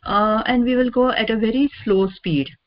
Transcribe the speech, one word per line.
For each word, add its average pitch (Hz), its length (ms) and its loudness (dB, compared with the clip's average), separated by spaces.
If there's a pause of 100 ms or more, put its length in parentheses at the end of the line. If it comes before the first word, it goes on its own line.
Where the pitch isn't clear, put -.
Uh, 214 420 0
and 247 180 0
we 247 120 0
will 247 140 2
go 254 200 2
at 220 200 -2
a 226 60 0
very 233 320 0 (160)
slow 190 240 2
speed. 156 400 -4 (180)